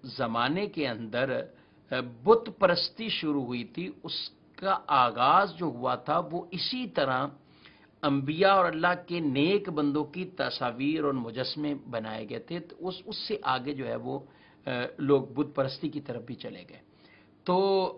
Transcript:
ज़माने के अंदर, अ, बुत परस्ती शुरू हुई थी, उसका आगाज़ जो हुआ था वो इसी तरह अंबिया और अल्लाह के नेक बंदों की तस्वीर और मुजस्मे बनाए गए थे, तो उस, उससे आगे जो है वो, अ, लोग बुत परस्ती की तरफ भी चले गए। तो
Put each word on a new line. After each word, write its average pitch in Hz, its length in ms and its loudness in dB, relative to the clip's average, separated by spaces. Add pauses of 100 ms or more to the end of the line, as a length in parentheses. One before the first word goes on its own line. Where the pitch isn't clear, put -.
ज़माने 127 600 -2
के 160 200 -4
अंदर, 117 440 -2
अ, - 680 -6
बुत 131 580 2
परस्ती 196 520 2
शुरू 147 340 0
हुई 120 200 -4
थी, 170 400 -10
उसका - 680 -6
आगाज़ 139 800 4
जो 160 200 -4
हुआ 123 260 0
था 151 220 0
वो 165 340 -4
इसी 254 340 -4
तरह 135 460 0 (720)
अंबिया 151 500 4
और 185 100 8
अल्लाह 170 300 2
के 175 260 -4
नेक 165 500 4
बंदों 147 340 2
की 175 200 -8
तस्वीर 135 800 -2
और 143 100 2
मुजस्मे 127 600 -4
बनाए 113 520 -6
गए 120 120 -8
थे, 170 220 -8
तो - 160 -18
उस, 180 300 -8
उससे - 380 -6
आगे 131 300 0
जो 131 100 -6
है 117 120 -4
वो, 127 320 -8 (400)
अ, 123 180 -2 (140)
लोग 135 340 4
बुत 143 200 -2
परस्ती 135 340 -2
की 147 120 -6
तरफ 120 220 -10
भी 117 120 -10
चले 95 300 -14
गए। - 160 -20 (680)
तो 190 380 4 (140)